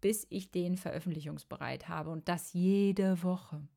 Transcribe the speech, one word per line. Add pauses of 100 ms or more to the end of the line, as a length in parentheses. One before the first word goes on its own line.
bis
ich
den
veröffentlichungsbereit
habe.
Und
das
jede
Woche. (100)